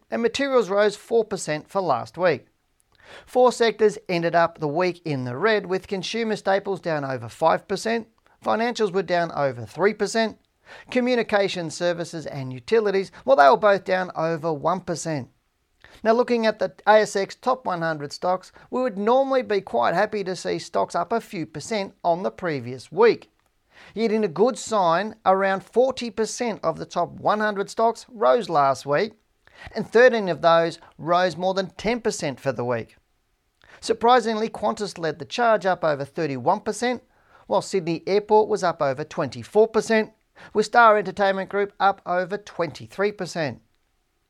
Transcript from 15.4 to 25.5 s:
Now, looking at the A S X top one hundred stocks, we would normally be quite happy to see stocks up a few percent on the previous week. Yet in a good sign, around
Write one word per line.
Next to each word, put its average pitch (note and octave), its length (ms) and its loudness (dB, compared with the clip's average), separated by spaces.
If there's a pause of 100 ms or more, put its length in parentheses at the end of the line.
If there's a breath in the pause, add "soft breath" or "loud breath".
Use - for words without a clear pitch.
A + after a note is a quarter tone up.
Now, A3 100 4
looking A#3 340 0
at G#3+ 100 0
the - 160 -4 (140)
A G#3+ 140 8
S G#3 140 -2
X G3 200 -4
top B3 300 -4
one F3+ 160 -4
hundred D#3 300 -4
stocks, F#3 400 -4 (200 loud breath)
we B3 100 -2
would A#3+ 160 -4
normally B3+ 460 2
be G3+ 180 -2
quite A3+ 320 0
happy G#3 300 -2
to F#3 120 -8
see F3+ 220 -6
stocks F#3 380 -4
up F3 160 -4
a A3+ 100 -2
few F#3 240 -10
percent G3 480 -8 (100)
on F3 200 0
the A3+ 80 -4
previous C3 600 -8
week. G#3 380 2 (640 loud breath)
Yet A3 180 0
in A3 120 0
a G#3 40 0
good F#3+ 300 2
sign, G3+ 580 0 (100)
around F#3+ 380 2